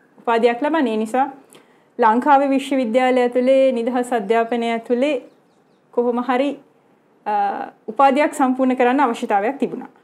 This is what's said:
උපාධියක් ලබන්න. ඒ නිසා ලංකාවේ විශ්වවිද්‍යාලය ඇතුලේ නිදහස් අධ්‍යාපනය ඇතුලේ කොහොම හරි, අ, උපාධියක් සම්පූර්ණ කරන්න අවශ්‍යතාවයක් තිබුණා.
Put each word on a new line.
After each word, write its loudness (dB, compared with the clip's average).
උපාධියක් 0
ලබන්න. 0
ඒ -4
නිසා -2
ලංකාවේ 4
විශ්වවිද්‍යාලය 0
ඇතුලේ 2
නිදහස් -2
අධ්‍යාපනය -2
ඇතුලේ -2
කොහොම -2
හරි, 0
අ, -2
උපාධියක් 2
සම්පූර්ණ 0
කරන්න 2
අවශ්‍යතාවයක් -2
තිබුණා. -6